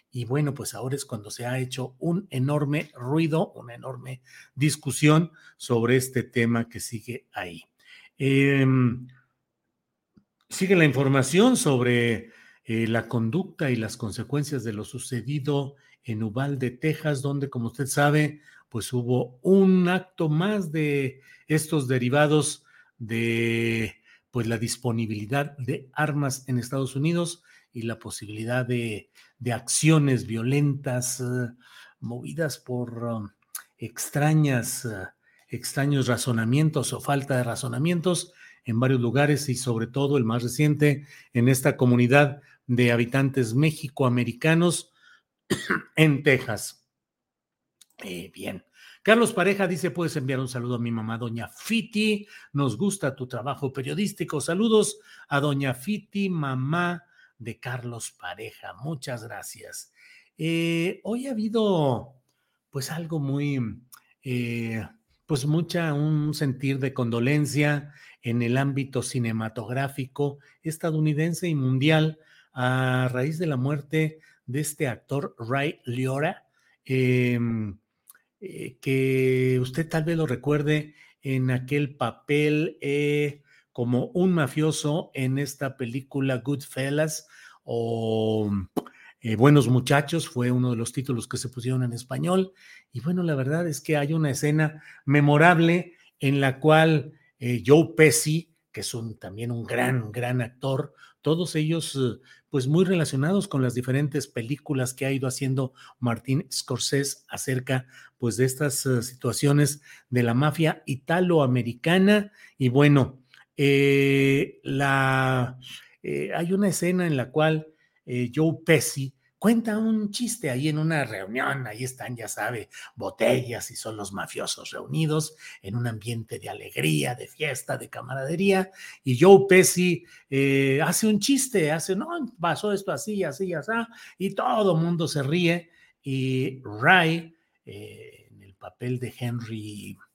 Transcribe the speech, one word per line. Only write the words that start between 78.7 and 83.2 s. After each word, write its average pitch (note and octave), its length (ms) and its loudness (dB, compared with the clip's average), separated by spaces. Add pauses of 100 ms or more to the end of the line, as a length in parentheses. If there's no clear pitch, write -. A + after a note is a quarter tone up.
que C3 800 2
usted D#3 280 -4
tal D#3+ 140 -2
vez E3 140 -2
lo D#3+ 100 0
recuerde D3 680 0 (260)
en C3 300 0
aquel C3+ 440 -2
papel, D3+ 880 0
eh, D3 600 -2 (300)